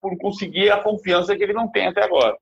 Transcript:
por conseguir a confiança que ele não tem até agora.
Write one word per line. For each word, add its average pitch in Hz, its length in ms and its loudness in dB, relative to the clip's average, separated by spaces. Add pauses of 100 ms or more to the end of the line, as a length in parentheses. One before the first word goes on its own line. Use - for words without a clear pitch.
por 185 160 -6
conseguir 196 540 0
a 202 100 2
confiança 190 540 0
que 190 80 -2
ele 202 100 -2
não 226 140 -2
tem 196 200 -2
até 190 160 0
agora. 143 380 2